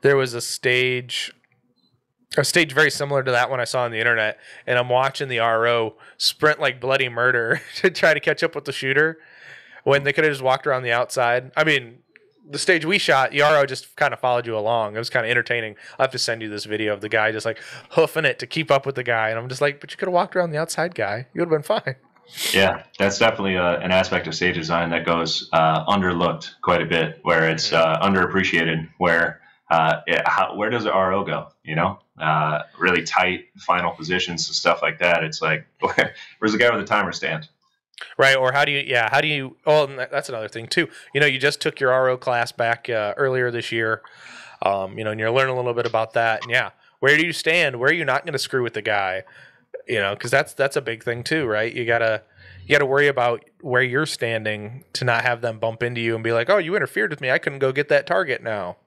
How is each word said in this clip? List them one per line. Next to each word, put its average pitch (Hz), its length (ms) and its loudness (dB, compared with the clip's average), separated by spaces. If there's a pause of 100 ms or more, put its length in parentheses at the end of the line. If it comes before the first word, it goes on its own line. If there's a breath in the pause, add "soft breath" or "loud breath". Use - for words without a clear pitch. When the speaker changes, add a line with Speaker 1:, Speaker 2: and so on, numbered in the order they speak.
Speaker 1:
There 139 160 4
was 131 160 0
a 117 80 -6
stage, 127 880 -2 (1040)
a 143 60 2
stage 156 300 2
very 151 180 4
similar 139 320 -2
to 127 80 0
that 120 180 2
one 131 100 -2
I 120 40 0
saw 123 200 -2
on 117 80 -2
the 110 80 -6
internet, 113 400 2 (280 loud breath)
and 123 100 2
I'm 123 120 0
watching 131 400 0
the 123 100 -2
R 113 280 2
O 117 280 0 (220 loud breath)
sprint - 420 0
like 127 220 0
bloody 131 280 0
murder 120 600 0
<laughs> - 80 -14
to 190 120 4
try 165 240 4
to 147 60 0
catch 156 240 0
up 165 120 0
with 127 100 -10
the 139 80 -8
shooter 147 460 0 (640 loud breath)
when 139 200 2
they 143 100 0
coulda 156 160 4
just 135 120 -4
walked 131 260 0
around 127 160 0
the 123 80 0
outside. 123 640 0
I 156 80 2
mean, 131 360 0 (480)
the 143 120 -8
stage 165 260 2
we 190 140 0
shot, 135 320 2
the 143 100 2
R 151 160 6
O 139 80 4
just 131 300 -10
kinda 131 220 0
followed 123 280 0
you 113 100 -6
along. 107 400 -2
It 113 40 -4
was - 100 -8
kinda 117 200 -2
entertaining. 117 460 -2 (220 loud breath)
I'll 135 60 2
have 131 80 0
to 127 80 -8
send 113 240 -4
you 107 60 -8
this 104 160 -8
video 107 280 -2
of 98 80 -6
the 107 80 -8
guy 110 220 2
just, 110 140 -6
like, 113 120 -4 (340 loud breath)
hoofing 160 340 2
it 127 140 0
to 131 80 -8
keep 160 220 -6
up 139 160 4
with 139 100 -4
the 127 80 -6
guy, 113 260 0
and 113 100 -4
I'm 120 100 -10
just 127 120 -6
like, 143 180 0
"But - 120 -20
you - 60 -16
coulda 185 140 -4
walked 180 240 0
around 175 160 0
the 147 80 -4
outside 165 340 -4
guy. 110 400 -4
You 170 80 -8
would've 175 80 -2
been 156 140 2
fine." 202 320 -2 (580 loud breath)
Speaker 2:
Yeah, 95 300 4 (160)
that's 98 180 2
definitely, 101 400 2
uh, 87 200 2
an 90 140 -2
aspect 92 360 0
of 80 80 -6
stage 90 200 0
design 82 360 -2
that 82 140 -2
goes, 82 480 0
uh, 80 320 4
underlooked 87 640 0 (100)
quite 87 220 2
a - 20 -4
bit, 80 380 -2
where 80 260 2
it's, 80 220 -2
Speaker 1:
Mm-hmm. 82 40 0 (280)
Speaker 2:
uh, 95 40 2
underappreciated, 87 840 0 (100)
where, 85 420 2 (300 soft breath)
uh, 80 360 2
it, 82 200 0
how, - 280 0
where 104 140 -2
does 113 140 -2
the 104 100 0
R 95 200 2
O 98 100 0
go, 76 240 -6 (160)
you 78 120 -6
know? 92 240 -2 (200)
Uh, 78 420 0 (180)
really 87 240 2
tight 90 420 0 (120)
final 87 340 -2
positions 85 560 -4
and - 80 -8
stuff - 280 0
like 78 160 -2
that. 87 240 2
It's - 180 -8
like, - 320 -2
<laughs> - 60 -20
where, - 340 -2 (260 loud breath)
where's 107 120 0
the 107 80 0
guy 120 160 6
with 110 40 -2
the 98 80 -6
timer 101 240 0
stand? 80 360 -6 (720 loud breath)
Speaker 1:
Right, 135 180 6
or 131 160 2
how 143 140 4
do 143 80 -2
you, 139 120 0
yeah, 120 240 2
how 135 120 2
do 156 60 -2
you, 135 280 -4 (100)
oh, 151 200 6
and 135 140 -10
that, 127 120 -6
that's 139 160 -4
another 110 220 -8
thing, 117 180 -12
too. 160 220 0 (240 loud breath)
You 143 80 2
know, 147 60 4
you 131 120 0
just 143 220 0
took - 180 -4
your 131 140 4
R 131 160 4
O 127 80 0
class 120 340 -2
back, 117 380 -2
uh, 107 280 -2
earlier 131 340 0
this 117 200 -6
year, 110 300 -2 (640 loud breath)
um, 98 340 -2
you 110 60 -6
know, 107 80 -2
and 107 80 -6
you're 113 120 0
learning 131 220 2
a 127 40 -4
little 123 180 -2
bit 117 100 -2
about 113 280 -2
that. 113 280 0
And, 117 100 -8
yeah, 117 200 0 (280 soft breath)
where 139 160 4
do 156 100 4
you 170 80 -4
stand? 160 460 0
Where 131 100 2
are 156 40 4
you 170 100 -2
not 135 220 0
gonna 147 140 -4
screw 127 240 -2
with 117 100 -4
the 110 80 -6
guy? 98 420 -2 (640 loud breath)
You 117 120 0
know, 101 160 0
'cause 120 160 -8
that's, 135 220 -2
that's 139 220 -2
a 147 60 -2
big 117 220 -10
thing, 120 200 -6
too, 156 220 -2
right? 110 280 -2
You 120 120 -6
gotta, 113 380 0 (420 loud breath)
you 139 80 0
gotta 143 120 4
worry 139 220 2
about 123 380 0 (160)
where 123 220 0
you're 127 220 0
standing 110 800 -6 (100)
to - 120 -4
not 117 180 2
have 120 180 0
them 117 180 -4
bump 113 240 -4
into 120 180 -4
you 113 140 0
and 113 80 -6
be 113 100 0
like, 117 160 0
"Oh, 202 80 4
you 175 180 -2
interfered 196 360 -2
with 147 100 -10
me. 131 100 -4
I 139 60 2
couldn't 143 220 -4
go 131 120 2
get 143 180 -2
that 143 180 2
target 175 360 0
now." 104 440 -6